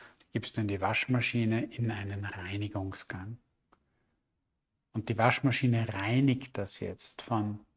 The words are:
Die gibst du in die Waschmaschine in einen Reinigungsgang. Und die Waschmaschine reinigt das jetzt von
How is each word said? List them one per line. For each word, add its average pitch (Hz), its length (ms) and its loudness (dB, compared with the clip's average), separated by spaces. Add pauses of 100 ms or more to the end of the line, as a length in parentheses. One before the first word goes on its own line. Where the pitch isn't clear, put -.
(220)
Die - 120 -20
gibst - 220 -4
du 113 60 0
in 107 60 0
die 98 140 -2
Waschmaschine 117 840 2
in 117 260 -2
einen 98 340 -6
Reinigungsgang. 98 1120 -6 (1600)
Und 107 160 -2
die 107 80 0
Waschmaschine 120 760 4
reinigt 123 640 2
das 101 220 -4
jetzt - 420 -8
von 107 380 -2 (180)